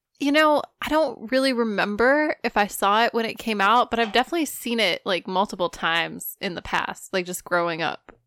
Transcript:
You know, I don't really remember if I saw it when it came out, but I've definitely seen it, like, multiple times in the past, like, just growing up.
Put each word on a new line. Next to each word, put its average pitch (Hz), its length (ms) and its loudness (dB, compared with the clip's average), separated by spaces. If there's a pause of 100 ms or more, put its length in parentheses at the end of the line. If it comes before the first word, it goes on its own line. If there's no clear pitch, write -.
(200)
You 285 120 0
know, 302 300 4 (200)
I - 80 -6
don't 277 420 -2
really 262 220 2
remember 226 920 2
if 233 120 -2
I 208 120 2
saw 208 380 2
it - 80 -2
when 226 120 -2
it - 140 -8
came 214 200 -4
out, 233 300 4
but 226 100 -2
I've 220 140 0
definitely 277 320 0
seen 233 340 -6
it, 185 260 0
like, 175 220 -2
multiple 185 420 -2
times 165 680 -4
in 190 140 -6
the - 80 -10
past, - 500 -6
like, 180 140 -2
just 180 180 -10
growing 170 380 -2
up. - 300 -6 (160)